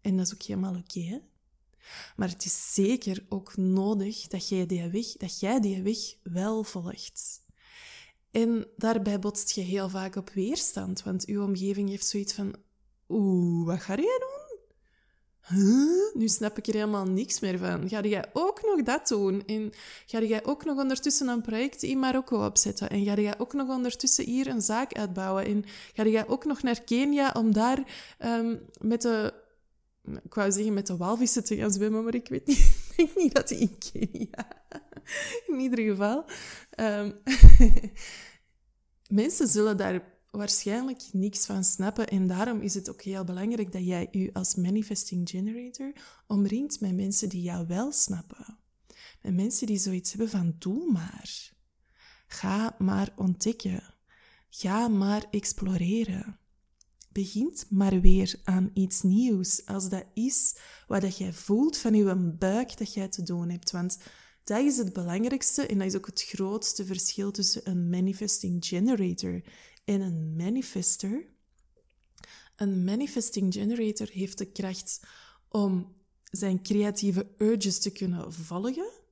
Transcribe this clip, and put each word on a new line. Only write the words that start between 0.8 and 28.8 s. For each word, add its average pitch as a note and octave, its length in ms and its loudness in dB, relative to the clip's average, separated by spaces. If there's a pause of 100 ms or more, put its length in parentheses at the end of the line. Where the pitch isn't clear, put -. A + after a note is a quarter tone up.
hè? F3 180 -8 (960)
Maar F#3+ 120 -4
het F3 160 -10
is - 300 0
zeker G3 540 0
ook G3 280 -10
nodig G3 720 -2
dat F3+ 220 -10
jij F#3 180 -2
die E3+ 220 -6
weg, G#3+ 180 -6
dat - 340 -12
jij A3+ 200 -2
die G3 220 -4
weg G#3+ 160 -4 (240)
wel G3+ 420 -6
volgt. - 800 -12 (880)
En A3+ 360 0 (100)
daarbij G#3 420 -2
botst G#3 320 -4
je - 100 -6
heel F#3+ 280 -4
vaak F#3+ 280 -8
op F#3+ 140 -10
weerstand, F#3+ 720 -4
want F#3 240 -6
uw G3+ 160 -6
omgeving G3 460 -4
heeft G3 180 -6
zoiets G3+ 260 -6
van, G3 220 -8 (540)
"Oeh, F3 580 0
wat E3+ 140 -4
ga - 140 -8
jij A#4 260 -2
doen? C5+ 240 -12 (1000)
Huh? C#4 680 2
Nu A3+ 140 -2
snap G#3+ 300 -4
ik G#3 80 -10
er G#3+ 80 -2
helemaal G#3+ 300 -2
niks F#3 360 -4
meer F#3 180 -4
van. F3+ 300 -6
Ga G#3+ 120 -6
jij G3+ 320 -4
ook F#4 300 -4
nog G4 200 0
dat C4 260 -2
doen? G3+ 380 -2
En G#3+ 260 -6 (340)
ga A3+ 160 -6
jij G#3+ 220 -2
ook C#4+ 200 -6
nog C#4+ 140 -4
ondertussen C4+ 500 -2
een A#3+ 140 -4
project A#3 400 -6
in C4+ 160 -4
Marokko B3+ 480 -2
opzetten? G3+ 440 0
En G3+ 140 -2
ga G3+ 100 -2
jij G#3 240 -2
ook - 140 -8
nog C4+ 160 -6
ondertussen B3 560 -2
hier C4 220 -4
een B3 160 -4
zaak A3+ 300 -2
uitbouwen? F#3+ 520 -4
En G#3 200 -4 (300)
ga A3 100 -2
jij A3 240 0
ook C4 160 -4
nog D4 180 -4
naar A#3+ 200 -2
Kenia C#4 540 0
om A3 160 2
daar, B3+ 680 -2
ehm, A#3 380 -4 (240)